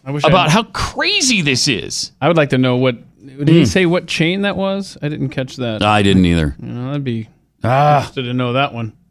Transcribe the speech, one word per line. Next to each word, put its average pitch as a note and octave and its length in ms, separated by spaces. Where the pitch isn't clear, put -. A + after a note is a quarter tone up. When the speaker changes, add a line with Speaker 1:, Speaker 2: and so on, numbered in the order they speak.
Speaker 1:
I C3 80
wish D3 120
Speaker 2:
About D3 240
Speaker 1:
I D#3 40
Speaker 2:
how G#3+ 120
crazy C#4+ 800
this C#3 240
is. E2+ 520
Speaker 1:
I C3 80
would E3+ 100
like D3 120
to C3+ 80
know B2+ 200
what, B2+ 180
did C#3 260
he E3 120
Speaker 2:
Mm. - 60
Speaker 1:
say F#3 180
what F3 220
chain F3 340
that G3+ 160
was? G3 440
I D3 80
didn't C#3 200
catch C3 280
that. A2 260
Speaker 2:
I G#2+ 180
didn't F#2+ 240
either. E2 340
Speaker 1:
You - 100
know, B2 220
I'd C#3+ 120
be A2+ 240
Speaker 2:
Ah. C#3+ 340
Speaker 1:
interested C3 260
to B2 100
know B2 200
that C3+ 200
one. A2+ 200